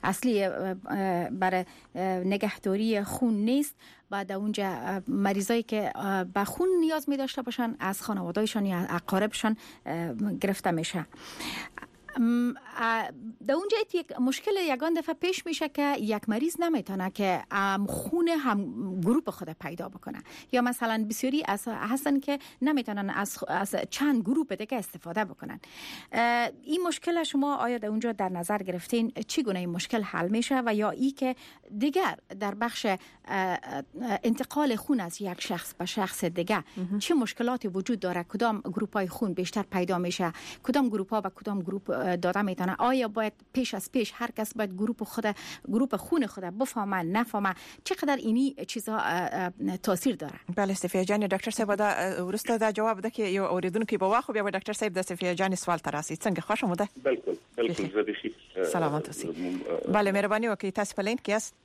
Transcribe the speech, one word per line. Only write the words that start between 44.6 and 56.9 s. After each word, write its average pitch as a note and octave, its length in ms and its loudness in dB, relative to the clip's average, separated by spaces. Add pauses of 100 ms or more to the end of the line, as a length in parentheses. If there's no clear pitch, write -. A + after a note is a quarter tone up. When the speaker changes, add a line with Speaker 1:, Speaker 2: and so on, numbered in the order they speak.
Speaker 1:
گروپ G#3+ 300 -2
خود، G#3+ 200 -6 (440)
گروپ A3+ 280 2
خون C#4 300 2
خود G3 180 -8
بفهمه، G3 600 -2
نفهمه؟ G3+ 520 0 (280)
چقدر D4 320 2
اینی B3+ 400 2 (120)
چیزها، A3 300 -4
اه، E3+ 360 0
اه، F#3 440 -2
تاثیر G3+ 380 2
داره؟ - 240 -10 (180)
Speaker 2:
بله، G3 160 2
صفیه F#3 320 0
جان، G#3 220 2
دکتر F#3+ 240 0
صاحب، G#3 240 2
دا، G#3 100 4
اه، F#3+ 360 0
وروسته G#3+ 360 0
دا A3 140 4
جواب G#3+ 300 2
ده A3 80 -2
کې - 100 -8
یو G3 260 2
اوریدونکی F#3 520 0
به F#3 80 2
واخو، A#3 280 4
بیا G#3 100 2
به G3+ 80 0
ډاکټر F#3+ 200 -2
صاحب G#3 220 -2
د F#3 80 0
صفیه F3+ 320 -2
جان F#3+ 220 2
سوال F3 220 0
ته D3 140 -4
راسي. D3+ 240 -4
څنګه، F3+ 240 0
خوښه G#3 240 -2
مو F3+ 120 2
ده؟ G3+ 120 0 (160)